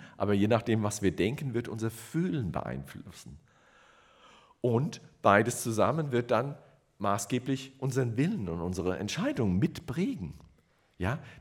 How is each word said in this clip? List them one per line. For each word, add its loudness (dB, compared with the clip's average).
aber 2
je 4
nachdem, 4
was -2
wir 2
denken, -2
wird -2
unser -4
Fühlen -2
beeinflussen. -8
Und 0
beides 6
zusammen 2
wird 0
dann 0
maßgeblich -2
unseren -2
Willen 0
und -2
unsere -2
Entscheidungen 0
mitprägen. -2
Ja? -2